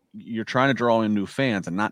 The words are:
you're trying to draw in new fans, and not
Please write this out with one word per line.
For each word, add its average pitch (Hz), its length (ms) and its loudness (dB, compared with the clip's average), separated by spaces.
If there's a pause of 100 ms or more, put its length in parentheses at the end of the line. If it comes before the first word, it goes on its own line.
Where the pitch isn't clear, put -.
(120)
you're 110 320 -8
trying 135 240 2
to 131 40 2
draw 113 280 2
in 107 120 2
new 98 120 0
fans, 104 420 -2
and 85 80 -6
not 107 160 0